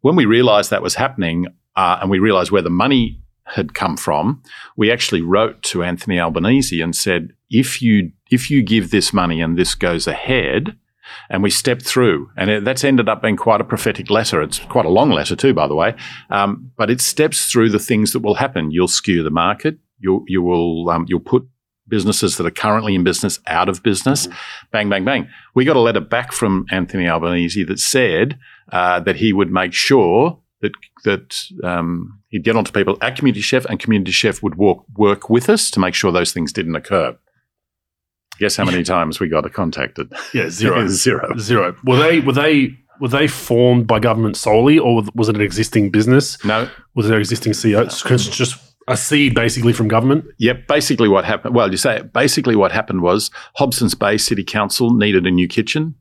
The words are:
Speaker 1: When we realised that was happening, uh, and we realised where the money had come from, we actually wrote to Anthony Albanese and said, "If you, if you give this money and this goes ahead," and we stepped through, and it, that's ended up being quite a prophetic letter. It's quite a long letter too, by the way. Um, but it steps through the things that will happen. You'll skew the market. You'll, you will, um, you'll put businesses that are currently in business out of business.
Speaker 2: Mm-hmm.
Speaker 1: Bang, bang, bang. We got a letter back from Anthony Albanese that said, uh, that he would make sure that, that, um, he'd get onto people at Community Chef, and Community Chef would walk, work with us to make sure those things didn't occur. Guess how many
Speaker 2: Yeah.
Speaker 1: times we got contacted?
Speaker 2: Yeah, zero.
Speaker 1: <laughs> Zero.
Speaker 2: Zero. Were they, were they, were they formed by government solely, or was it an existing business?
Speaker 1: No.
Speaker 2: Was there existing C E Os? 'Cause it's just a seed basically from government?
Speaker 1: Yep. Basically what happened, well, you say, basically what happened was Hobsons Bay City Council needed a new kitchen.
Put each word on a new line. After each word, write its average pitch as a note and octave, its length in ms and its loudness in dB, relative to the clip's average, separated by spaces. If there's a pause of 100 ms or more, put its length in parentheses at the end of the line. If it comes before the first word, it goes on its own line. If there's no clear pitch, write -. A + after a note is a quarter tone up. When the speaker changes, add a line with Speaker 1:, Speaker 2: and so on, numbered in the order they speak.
Speaker 1:
When D3+ 140 2
we D3+ 100 4
realised A2 460 4
that G2 100 -2
was F2+ 140 -4
happening, F2+ 520 -2 (280)
uh, F#2 260 2
and F#2+ 80 -2
we G2 100 2
realised F#2+ 320 2
where G2+ 100 2
the E2+ 80 -2
money G#2+ 520 0 (220)
had - 300 -6
come F#2+ 240 -4
from, F2 440 -2 (360)
we G#2+ 140 2
actually G#2 300 -2
wrote G2 420 0
to F2 200 -4
Anthony F2+ 360 -4
Albanese E2+ 640 0
and E2 140 -4
said, F2 380 -4 (160)
"If B2+ 320 -2
you, G#2 300 2 (200)
if B2+ 180 0
you C#3+ 140 2
give G2 260 0
this G2+ 220 0
money E2+ 300 0
and E2 160 -2
this - 180 0
goes F2 320 -2
ahead," B2 680 -2 (540)
and F#2+ 100 -2
we G2+ 80 0
stepped B2 380 -2
through, E2+ 500 0
and G2 140 -2
it, G#2 120 -2
that's C3 200 -4
ended B2+ 260 2
up G#2+ 140 -2
being G#2+ 120 0
quite G#2 240 0
a G#2 40 -2
prophetic - 480 -4
letter. G#2 320 0
It's - 160 -8
quite - 260 -2
a D#2 40 -2
long A#2 200 4
letter D#2 260 -2
too, - 200 2
by D#2 120 0
the D2 60 -2
way. F2 220 0 (340)
Um, G2+ 480 -2
but A2 140 0
it B2+ 100 0
steps - 500 -2
through - 180 4
the G#3 100 2
things G#2+ 340 0
that B2 60 -2
will G#2+ 160 0
happen. A#2+ 340 -4
You'll F2 180 2
skew F2 360 0
the D2 80 -2
market. G2 480 -2 (180)
You'll, F#2+ 300 -2
you F#2 160 0
will, E2+ 480 0
um, E2 160 -2
you'll F2 120 -2
put - 280 -2 (400)
businesses G#2 500 -2
that F2 80 -4
are E2+ 60 -4
currently G#2+ 420 -2
in F2+ 100 2
business F#2 440 -2
out F2 220 0
of F#2 120 -6
business. A#2+ 460 0
Speaker 2:
Mm-hmm. - 440 -18
Speaker 1:
Bang, G#2 180 -2
bang, G2 160 0
bang. B2+ 220 -2 (280)
We B2+ 100 4
got D3+ 120 4
a - 20 4
letter A#2 200 2
back A#2+ 320 -4
from F#2+ 380 -2
Anthony F2+ 400 -2
Albanese F2 540 -2
that F2+ 160 -6
said, A#2+ 580 0 (340)
uh, F2+ 280 0
that E2+ 160 -2
he G#2+ 180 0
would F#2+ 180 2
make F2+ 220 -2
sure B2 640 2 (240)
that, A2 120 -4 (320)
that, - 380 -4 (200)
um, F2 640 -6
he'd F#2+ 160 -8
get A2+ 120 2
onto A2 160 -2
people G2+ 300 0
at C3 140 -4
Community A2+ 260 0
Chef, B2+ 240 0
and G#2+ 140 -6
Community G2+ 320 0
Chef - 320 -2
would F2+ 120 -2
walk, F#2+ 300 2 (100)
work G2+ 320 0
with B2 220 2
us G#3 220 2
to - 80 -2
make F2+ 160 0
sure F#2+ 160 0
those F2 220 0
things D#2+ 200 -6
didn't E2 220 -4
occur. D#2 420 -2 (1200)
Guess G#2 160 -2
how G2+ 80 -2
many F2+ 140 0
Speaker 2:
Yeah. E2+ 60 -2
Speaker 1:
times E2 360 -2
we F#2 80 -2
got D2+ 240 -2
contacted? D#2 600 -6 (220)
Speaker 2:
Yeah, F#2 160 -2
zero. G#2 380 0
Speaker 1:
<laughs> - 0 -
Zero. - 500 -2
Speaker 2:
Zero. G2+ 460 0
Were B2 140 4
they, D#3+ 240 4
were C3+ 100 0
they, C#3+ 420 2 (280)
were C3 80 -4
they C#3+ 180 2
formed B2 580 2
by A2 140 2
government A2+ 380 0
solely, B2 420 4
or A#2 240 2 (100)
was A2+ 140 0
it A2 80 0
an G#2 60 0
existing G#2 500 0
business? B2 540 2
Speaker 1:
No. A2 240 0 (260)
Speaker 2:
Was G#2+ 140 0
there A2 100 4
existing G#2+ 340 -2
C A2 180 0
E G2+ 40 2
Os? A2+ 260 0
'Cause A#2 260 0
it's - 100 -8
just B2+ 180 -2 (320)
a B2+ 80 0
seed C#3+ 400 2
basically A#2+ 380 2
from A2 160 0
government? C3 340 2 (140)
Speaker 1:
Yep. A#2 300 0
Basically C#3 420 2
what F#2+ 160 4
happened, G#2+ 280 -4
well, A2+ 160 4
you F#2 80 -4
say, - 240 0 (120)
basically B2+ 420 2
what G2 160 4
happened G2 300 -2
was F2+ 280 0 (280)
Hobsons B2 400 0
Bay G#2 200 0
City G2 280 -2
Council G#2+ 480 0
needed G2+ 340 2
a F#2 40 2
new F2+ 180 2
kitchen. D#3 520 -4